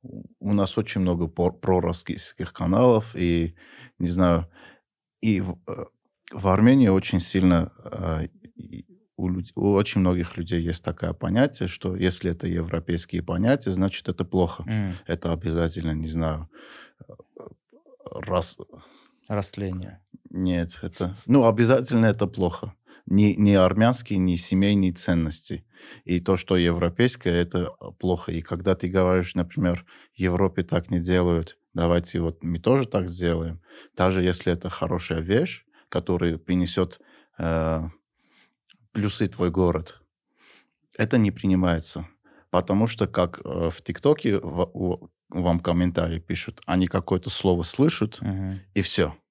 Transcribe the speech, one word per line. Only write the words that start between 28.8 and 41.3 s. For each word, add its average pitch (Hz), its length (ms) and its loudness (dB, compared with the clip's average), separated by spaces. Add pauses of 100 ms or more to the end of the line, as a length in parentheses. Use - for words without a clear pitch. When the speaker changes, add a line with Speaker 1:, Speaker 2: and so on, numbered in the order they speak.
Speaker 1:
говоришь, 92 460 2
например: 87 500 -2 (300)
«В - 40 -20
Европе 90 440 0
так 85 280 -2
не 90 100 0
делают, 87 560 0 (180)
давайте 87 460 0
вот 80 220 -4
мы 85 160 -4
тоже 127 280 2
так 92 220 -2
сделаем», 85 520 -2 (360)
даже 92 260 2
если 90 300 0
это 87 160 -6
хорошая 85 520 -4
вещь, 107 440 -2 (240)
которая 87 480 0
принесёт, 90 600 -2 (400)
э, 80 420 -2 (1120)
плюсы 104 340 -2
твой 87 240 -2
город, 87 500 -2 (960)
это 113 220 2
не 101 120 4